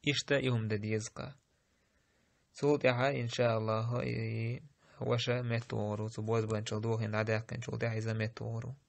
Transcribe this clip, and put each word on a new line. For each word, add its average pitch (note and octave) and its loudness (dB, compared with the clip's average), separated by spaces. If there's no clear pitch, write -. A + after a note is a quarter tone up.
إشت - 0
يهم B2 2
دا G#2+ 2
ديزقا. G#2+ -4
سوت C#3+ 2
يا B2+ 2
إن A#2 -2
شاء A#2 4
الله A2 2
هاي A#2 -2
وشا A#2+ 0
متورو. A2 -2
سبواز A2 0
بانش A2 -2
الدوخين A2 0
دادا A2 2
قنشو A#2 -6
دا A2+ 0
إذا A2 -2
متورو. A2+ -4